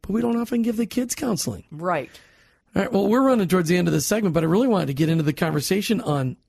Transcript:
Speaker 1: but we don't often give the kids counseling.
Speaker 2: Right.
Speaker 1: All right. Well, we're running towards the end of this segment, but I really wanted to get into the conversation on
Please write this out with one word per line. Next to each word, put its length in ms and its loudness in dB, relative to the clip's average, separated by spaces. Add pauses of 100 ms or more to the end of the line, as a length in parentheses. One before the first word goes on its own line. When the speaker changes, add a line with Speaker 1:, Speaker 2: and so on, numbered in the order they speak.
Speaker 1:
but 100 -10
we 100 0
don't 180 0
often 220 -2
give 160 -2
the 80 0
kids 280 -4
counseling. 580 -4
Speaker 2:
Right. 380 -4 (640)
Speaker 1:
All 60 2
right. 100 -2
Well, 160 2
we're 140 4
running 260 4
towards 220 2
the 80 4
end 100 2
of 60 0
this 140 0
segment, 260 0
but 100 2
I 40 0
really 200 4
wanted 200 2
to 60 -4
get 160 2
into 140 2
the 100 0
conversation 680 -2
on 360 -2 (100)